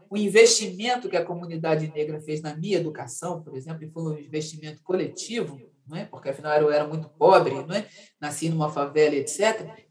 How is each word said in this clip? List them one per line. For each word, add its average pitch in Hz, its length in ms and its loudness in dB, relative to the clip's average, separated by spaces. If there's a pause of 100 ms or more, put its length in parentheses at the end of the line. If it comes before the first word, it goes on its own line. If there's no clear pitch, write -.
O 196 60 -8
investimento 208 960 4
que 180 80 0
a 165 80 0
comunidade 160 680 -2
negra 151 280 -4
fez 151 200 -6
na 151 140 -10
minha 185 220 0
educação, 160 640 -6
por 139 160 -14
exemplo, 156 260 -12
e 156 60 -14
foi 165 140 -10
um 151 160 -4
investimento 151 640 -10
coletivo, 180 760 -6 (260)
não 156 120 -12
é? 208 80 -10
Porque, 143 240 -12
afinal, 143 320 -4
eu 151 100 4
era 147 160 2
muito 156 220 -8
pobre, 160 440 6
não 147 220 -6
é? 214 100 -4 (360)
Nasci 147 260 -4
numa 160 220 0
favela, 147 460 2
et 135 120 -2
cetera. - 480 -2 (160)